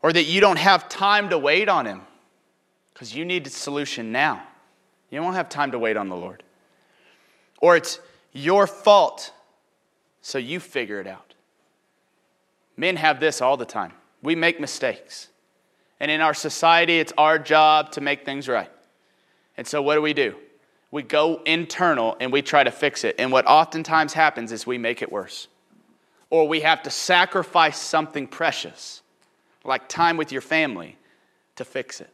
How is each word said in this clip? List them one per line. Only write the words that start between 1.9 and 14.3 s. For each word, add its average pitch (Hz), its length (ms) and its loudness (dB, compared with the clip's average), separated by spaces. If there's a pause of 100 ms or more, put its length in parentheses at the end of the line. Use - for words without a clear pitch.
'cause 110 200 -18
you 156 100 -8
need 175 220 -4
a 135 40 -14
solution 139 600 -8
now. 127 320 -2 (640)
You 143 120 -10
don't 180 140 -4
have 175 140 -4
time 143 220 -4
to 127 80 -6
wait 110 180 -2
on 98 120 -6
the 92 80 -10
Lord. 90 260 -14 (1160)
Or 170 160 6
it's - 240 -4 (320)
your 175 340 2
fault, - 640 2 (920)
so - 160 -12
you 135 220 -6
figure 104 420 -8
it 92 60 -14
out. - 280 -18 (1400)
Men 175 200 -2
have 151 240 0
this 151 200 0
all 131 160 2
the 123 80 -8
time. 98 280 -8 (300)
We 156 120 -2